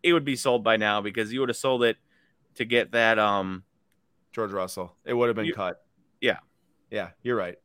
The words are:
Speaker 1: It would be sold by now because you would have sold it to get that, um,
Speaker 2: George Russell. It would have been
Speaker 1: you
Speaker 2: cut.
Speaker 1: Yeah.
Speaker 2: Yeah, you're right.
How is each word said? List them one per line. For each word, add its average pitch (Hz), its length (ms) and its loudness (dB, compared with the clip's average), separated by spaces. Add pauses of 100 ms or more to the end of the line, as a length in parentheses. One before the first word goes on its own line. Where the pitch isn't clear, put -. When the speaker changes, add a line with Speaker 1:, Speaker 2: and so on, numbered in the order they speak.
Speaker 1:
It 175 100 4
would 156 120 2
be 139 100 -2
sold 123 280 0
by 110 140 4
now 104 240 2
because 104 320 -4
you 127 60 -4
would 127 100 0
have 117 80 -4
sold 127 260 0
it 113 140 2 (580)
to 117 100 -4
get 117 260 0
that, 113 260 4
um, 98 460 0 (680)
Speaker 2:
George 107 180 -4
Russell. 92 520 -8
It 123 100 -4
would 120 160 2
have 110 60 0
been 110 100 -4
Speaker 1:
you 117 80 -4
Speaker 2:
cut. 92 300 -6 (380)
Speaker 1:
Yeah. 113 160 0 (540)
Speaker 2:
Yeah, 98 180 -6 (140)
you're 123 120 -2
right. 90 300 -6